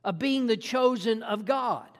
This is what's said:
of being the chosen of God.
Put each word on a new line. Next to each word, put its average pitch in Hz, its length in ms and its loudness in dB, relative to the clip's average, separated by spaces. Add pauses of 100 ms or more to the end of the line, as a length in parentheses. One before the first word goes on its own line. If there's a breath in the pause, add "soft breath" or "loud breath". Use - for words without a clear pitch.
of 175 160 -4
being 269 280 0
the 220 100 2
chosen 233 640 0
of 208 200 -4
God. 233 440 -2 (120)